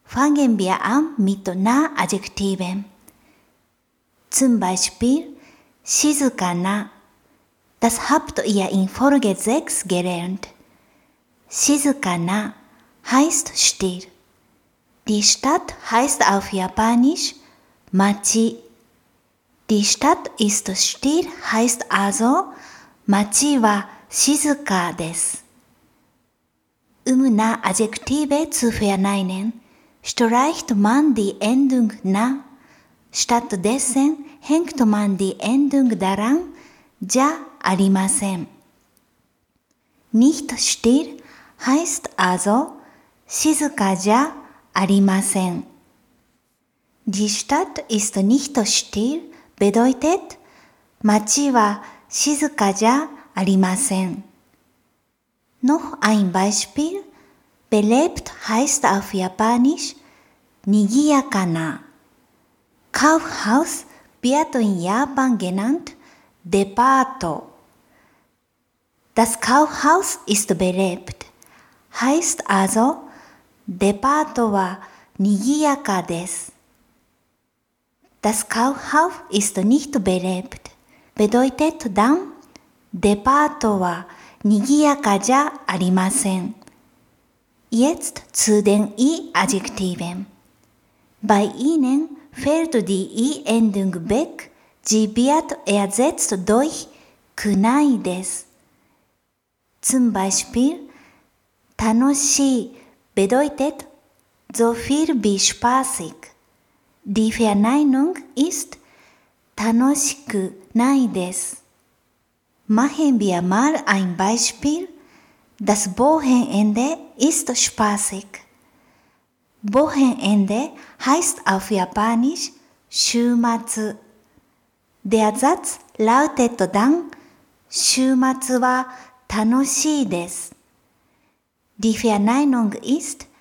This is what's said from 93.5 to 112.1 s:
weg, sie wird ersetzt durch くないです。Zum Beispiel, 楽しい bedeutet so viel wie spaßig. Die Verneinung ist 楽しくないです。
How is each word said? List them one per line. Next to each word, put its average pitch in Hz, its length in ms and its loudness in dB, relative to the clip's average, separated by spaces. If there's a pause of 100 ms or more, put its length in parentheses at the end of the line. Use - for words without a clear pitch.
weg, 269 420 -4 (320)
sie 214 320 0
wird 285 420 0 (100)
ersetzt 202 800 0
durch 240 440 0 (480)
く 202 200 0
な 233 240 2
い 262 200 2
で 185 240 -6
す。 - 220 -10 (1300)
Zum 247 320 0
Beispiel, 214 640 -2 (1000)
楽 233 380 2
し 269 480 0
い - 80 -12 (440)
bedeutet 285 720 0 (680)
so 233 200 2
viel 277 480 -2
wie 202 160 2
spaßig. 240 760 -2 (920)
Die 214 280 0
Verneinung 262 800 2 (220)
ist - 420 -2 (800)
楽 233 400 2
し - 280 -2
く 190 360 -6 (140)
な 247 200 2
い 262 140 4
で 180 240 -4
す。 - 300 -8 (1040)